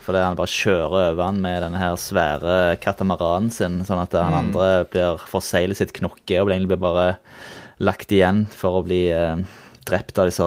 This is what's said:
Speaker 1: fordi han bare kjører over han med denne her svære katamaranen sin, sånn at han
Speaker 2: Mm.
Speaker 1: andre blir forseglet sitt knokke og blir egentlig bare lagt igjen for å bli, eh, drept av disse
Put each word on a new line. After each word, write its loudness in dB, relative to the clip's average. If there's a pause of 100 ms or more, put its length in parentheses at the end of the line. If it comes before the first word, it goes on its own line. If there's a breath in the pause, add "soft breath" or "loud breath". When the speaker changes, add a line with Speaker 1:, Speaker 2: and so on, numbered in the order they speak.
Speaker 1:
fordi 0
han 0
bare -2
kjører 0
over -2
han -2
med -2
denne -6
her -2
svære 0
katamaranen -2
sin, -4
sånn -2
at -6
han 2
Speaker 2:
Mm. 2 (160)
Speaker 1:
andre 2
blir 0
forseglet -2
sitt -2
knokke -2
og 2
blir 2
egentlig 0
bare 2 (600 loud breath)
lagt -2
igjen 4
for -2
å -8
bli, 2
eh, 0 (500 loud breath)
drept -4
av 4
disse 0